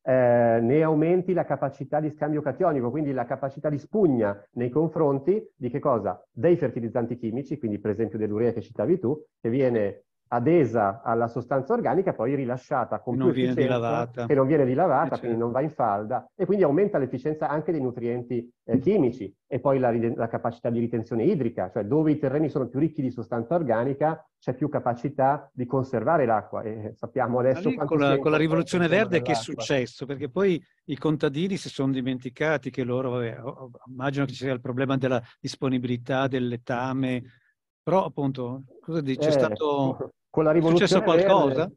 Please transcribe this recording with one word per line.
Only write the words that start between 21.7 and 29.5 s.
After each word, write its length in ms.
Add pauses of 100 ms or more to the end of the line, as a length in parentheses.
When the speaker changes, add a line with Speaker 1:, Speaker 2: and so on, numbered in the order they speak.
Speaker 1:
cioè 140
dove 260
i 60
terreni 320
sono 180
più 100
ricchi 240
di 80
sostanza 460
organica 680 (160)
c'è 160
più 140
capacità 840
di 120
conservare 600
l'acqua, 360
e 320
sappiamo 460
adesso 240
Speaker 2:
Ma 60
lì 60
Speaker 1:
quanto 180
Speaker 2:
con 100
la, 80
Speaker 1:
sia 100
Speaker 2:
con 100
la 60
Speaker 1:
importante 60
Speaker 2:
rivoluzione 400
Speaker 1:
il 60
tema 140
Speaker 2:
verde 180
che 100
è 20
Speaker 1:
dell'acqua. 200